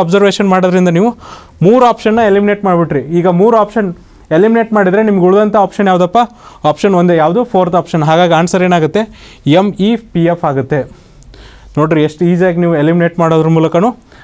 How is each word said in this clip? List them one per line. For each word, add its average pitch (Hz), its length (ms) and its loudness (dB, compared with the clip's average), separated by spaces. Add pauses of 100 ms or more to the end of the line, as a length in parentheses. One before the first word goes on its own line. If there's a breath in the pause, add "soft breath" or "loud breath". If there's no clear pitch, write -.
observation 196 520 0
ಮಾಡೋದ್ರಿಂದ 180 420 0
ನೀವು 226 140 0 (560 loud breath)
ಮೂರು 247 240 4
ಆಪ್ಷನ್ನ 226 320 -2 (100)
eliminate 202 360 0
ಮಾಡಿಬಿಟ್ರಿ. 170 340 -2 (160)
ಈಗ 175 80 0 (140)
ಮೂರು 226 220 2
option 208 260 -4 (480 soft breath)
Eliminate 226 400 0
ಮಾಡಿದರೆ 196 300 0
ನಿಮ್ಗೆ 190 220 0
ಉಳಿದಂಥ 208 260 2 (100)
option 196 260 -4
ಯಾವುದಪ್ಪ? 180 280 0 (500 loud breath)
Option 196 300 0
ಒಂದೇ, 175 240 2
ಯಾವುದು? 175 180 0 (100)
Fourth 180 300 0
option. 160 300 -4
ಹಾಗಾಗಿ 170 280 2
answer 180 280 -2
ಏನಾಗುತ್ತೆ? 170 340 0 (580 loud breath)
ಎಮ್ 202 100 0 (180)
ಇ - 20 0 (240)
ಪಿ 170 100 0 (100)
ಎಫ್ 170 180 -6
ಆಗುತ್ತೆ. 135 280 -4 (1000 loud breath)
ನೋಡ್ರಿ, 156 300 0
ಎಷ್ಟು 151 140 -10 (100)
ಈಸಿಯಾಗಿ 175 320 0
ನೀವು 170 180 0
eliminate 170 400 0
ಮಾಡೋದ್ರ 160 340 0
ಮೂಲಕನೂ 165 340 0 (340 loud breath)